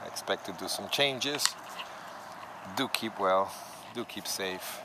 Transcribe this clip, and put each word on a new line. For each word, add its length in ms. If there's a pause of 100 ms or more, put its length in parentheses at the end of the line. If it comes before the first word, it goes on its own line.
I 40
expect 380
to 80
do 140
some 220
changes. 560 (1300)
Do 120
keep 320
well, 320 (420)
do 120
keep 200
safe 600